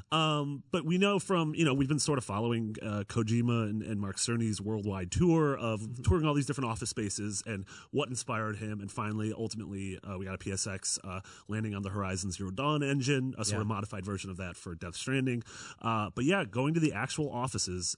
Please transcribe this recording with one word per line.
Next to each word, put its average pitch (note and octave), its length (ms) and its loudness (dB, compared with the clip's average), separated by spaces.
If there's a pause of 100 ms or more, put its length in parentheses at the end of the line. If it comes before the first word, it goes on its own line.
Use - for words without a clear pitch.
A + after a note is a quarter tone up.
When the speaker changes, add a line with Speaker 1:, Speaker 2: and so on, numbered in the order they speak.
(120)
Speaker 1:
Yeah. D#3 280 4
Um, C#3+ 320 -4
but E3+ 140 2
we E3+ 120 4
know G3+ 220 6
from, E3 340 2
you E3 120 4
know, C3+ 100 4
we've C#3 120 4
been D3 120 2
sort D3 180 2
of B2 80 0
following, A2 560 0
uh, G#2 260 -2
Kojima A#2 640 4
and, G#2+ 140 -2
and G#2 180 -2
Mark G2 160 -4
Cerny's A#2 420 0
worldwide G2 520 -2
tour D#3+ 440 6
of A2 260 0
Speaker 2:
Mm-hmm. A#2+ 220 -8
Speaker 1:
touring D#3+ 220 6
all D3+ 80 4
these C#3+ 140 4
different C3+ 240 0
office A2+ 180 -4
spaces G#2 560 -4
and G2+ 200 -4 (260)
what C3+ 180 0
inspired A2 460 -2
him. G#2+ 260 -4
And G2+ 100 -8
finally, G#2+ 460 -2
ultimately, G2 680 -6
uh, G2 140 -8
we F#2+ 80 -6
got F#2+ 80 -6
a F#2 40 -6
P G2 140 -4
S G2 160 -2
X, F#2+ 360 -4
uh, F#2 160 -6 (280)
landing G#2+ 280 -2
on G2 80 -4
the G2 60 -4
Horizon F#2+ 420 -2
Zero F#2 180 -6
Dawn C#3+ 320 0
engine, C3+ 560 2
a G#2+ 60 -4
sort G2+ 140 2
Speaker 3:
Yeah. G#2 40 2
Speaker 1:
of G#2 60 0
modified G2+ 380 -2
version F#2+ 260 -4
of F2+ 60 -6
that F2+ 180 -6
for - 180 -10
Death E2+ 220 -8
Stranding. C3 480 0 (380)
Uh, A2 340 0
but B2 80 -2
yeah, F3 220 4
going B2+ 300 0
to E3+ 40 4
the D#3 140 4
actual C3 360 -2
offices, G#2 680 -4